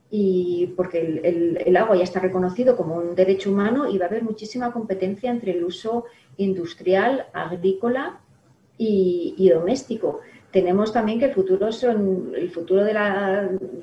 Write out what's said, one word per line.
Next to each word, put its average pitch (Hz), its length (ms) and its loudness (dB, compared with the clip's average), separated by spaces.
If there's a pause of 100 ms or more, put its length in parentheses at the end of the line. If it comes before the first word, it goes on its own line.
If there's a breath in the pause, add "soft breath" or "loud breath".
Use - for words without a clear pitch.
(100)
Y 180 640 0
porque 180 240 -2
el, 160 240 -2
el, 170 400 0
el 180 120 6
agua 214 200 4
ya 180 80 2
está 185 160 -4
reconocido 185 560 2
como 160 200 -4
un 170 180 -4
derecho 190 360 2
humano 226 380 2
y 196 100 -2
va 180 80 0
a - 20 -6
haber 226 140 -4
muchísima 233 500 -6
competencia 202 580 -4
entre 226 220 -2
el 175 120 -2
uso 220 400 -4 (320 loud breath)
industrial, 190 960 0
agrícola 190 880 -2 (560)
y, 185 640 0
y 190 100 6
doméstico. 180 720 0 (300 loud breath)
Tenemos 190 420 2
también 220 260 0
que 269 80 4
el - 80 -4
futuro 190 380 2
son, 208 600 0
el 175 160 -4
futuro 185 340 0
de 214 100 0
la, 202 540 0 (340)